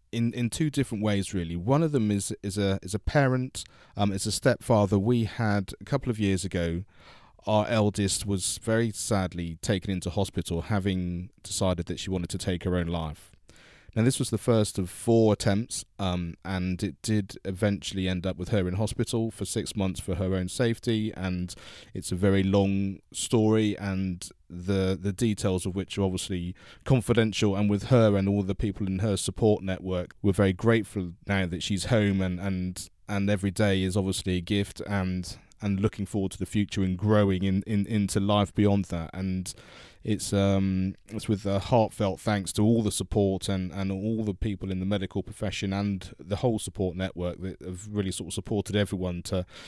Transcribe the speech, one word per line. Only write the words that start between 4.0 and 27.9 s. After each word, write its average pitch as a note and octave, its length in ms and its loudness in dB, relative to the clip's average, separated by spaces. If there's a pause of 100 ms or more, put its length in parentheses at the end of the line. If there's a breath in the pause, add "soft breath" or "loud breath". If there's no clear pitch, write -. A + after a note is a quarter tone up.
is F#2+ 140 -4
a G#2+ 60 -2
stepfather. G#2+ 640 4
We A#2 280 2
had, G#2 540 -2
a - 60 -16
couple C#3 240 -2
of A2 100 -4
years G2 240 2
ago, F2 400 -2 (600 loud breath)
our G#2+ 220 2
eldest G#2 580 2
was G2 380 -2
very A2+ 260 2
sadly F2 720 -2
taken G2+ 300 -2
into F#2 180 -4
hospital, F2+ 540 -2
having F#2 640 -2 (140)
decided F2+ 420 -2
that E2+ 140 -6
she - 100 -8
wanted F2+ 220 -4
to F#2+ 80 -6
take F2+ 240 -2
her F2+ 120 0
own F2 120 0
life. D#2+ 400 -6 (680 loud breath)
Now, A2 80 2
this C3 160 2
was C3 100 -2
the A2 80 -2
first A2 400 2
of F#2 100 -2
four A2+ 460 4
attempts, - 500 -2 (140)
um, F2+ 380 -4 (100)
and F#2 380 -2
it E2+ 180 -6
did G#2+ 420 -2
eventually F#2+ 640 -2
end F#2 200 -2
up F2+ 100 -4
with F2+ 120 -6
her F#2+ 180 2
in F2+ 80 -2
hospital A2+ 560 -2
for - 140 -8
six - 300 -4
months F#2+ 240 0
for - 140 -4
her F#2+ 220 0
own F2+ 120 -2
safety, A2+ 720 -2
and F2+ 380 -4 (400 loud breath)
it's - 160 -6
a F#2 40 0
very G2 280 4
long G2 560 2 (120)
story, A2 680 4
and F#2+ 500 -4 (180)
the, F#2+ 540 0
the G2+ 100 0
details G2 540 0
of F#2 100 -4
which F#2+ 220 -4
are G2+ 60 2
obviously F2+ 500 -2 (320 loud breath)
confidential, A2 720 4
and G#2 120 2
with G2+ 180 0
her A2+ 300 6